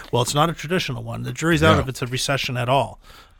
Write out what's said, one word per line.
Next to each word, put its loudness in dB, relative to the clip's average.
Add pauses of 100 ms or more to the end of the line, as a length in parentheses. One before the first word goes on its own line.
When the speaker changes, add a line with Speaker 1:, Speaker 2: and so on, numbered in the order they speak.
(120)
Speaker 1:
Well, 2
it's -2
not 4
a -4
traditional -4
one. -8
The -6
jury's 2
out 8
Speaker 2:
Yeah. 2
Speaker 1:
if -4
it's -10
a -4
recession -2
at -2
all. 0 (400)